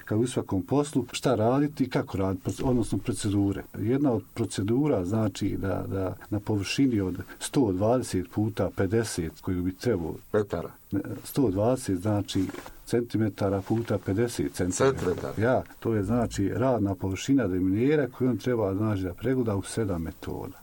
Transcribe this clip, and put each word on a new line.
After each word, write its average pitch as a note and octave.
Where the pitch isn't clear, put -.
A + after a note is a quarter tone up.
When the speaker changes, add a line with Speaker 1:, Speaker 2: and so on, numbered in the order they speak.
Speaker 1:
kao G#2+
u B2
svakom -
poslu, C#3+
šta C#3
raditi C3
i A2
kako -
raditi, F#2+
proc-, -
odnosno A#2+
procedure. G2+
Jedna B2+
od G#2+
procedura A#2
znači G#2
da, F#2+
da F#2+
na G2+
površini G#2+
od F2+
sto B2
dvadeset G#2
puta G#2
pedeset G2
koju F2+
bi F#2
trebao F#2
Speaker 2:
Metara. E2+
Speaker 1:
Ne, G2+
sto C3
dvadeset, G#2
znači, G2+
centimetara G#2
puta A2
pedeset A2+
centimetara. G2+
Speaker 2:
Centimetara. E2
Speaker 1:
Ja, A2+
to A2+
je, G#2
znači, G#2+
radna G#2
površina G2+
deminera G#2+
koju B2+
on A2
treba, A2
znači, G#2
da F2+
pregleda A#2
u F#2+
sedam G2+
metoda. D2+